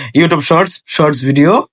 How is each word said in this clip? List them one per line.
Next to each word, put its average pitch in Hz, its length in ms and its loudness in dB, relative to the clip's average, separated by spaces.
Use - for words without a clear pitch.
YouTube 160 320 2
শর্টস, 180 260 0
শর্টস 151 380 0
ভিডিও। 143 280 2